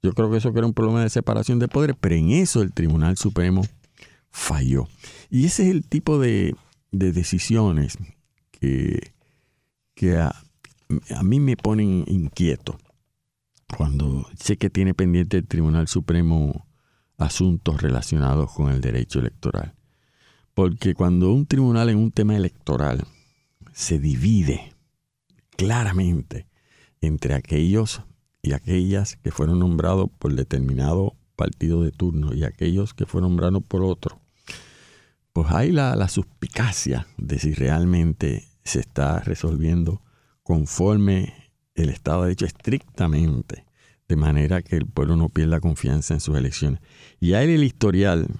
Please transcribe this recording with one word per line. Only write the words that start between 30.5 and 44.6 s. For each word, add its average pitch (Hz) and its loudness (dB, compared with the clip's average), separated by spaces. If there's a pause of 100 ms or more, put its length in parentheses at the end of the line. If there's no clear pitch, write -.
partido 82 -2
de 78 0
turno 76 -2
y 76 -2
aquellos 87 -2
que - -4
fueron 90 -2
nombrados 87 0
por 92 -2
otro, - -4 (1120)
pues 78 0
hay 120 2
la, 135 2
la 98 0
suspicacia - -4
de 71 -6
si 76 -2
realmente 78 0 (160)
se - -4
está 69 -2
resolviendo 82 -2 (420)
conforme 95 0 (240)
el 82 0
Estado 78 -2
de 90 0
Derecho 95 -2
estrictamente, 78 -2 (420)
de 85 0
manera 76 2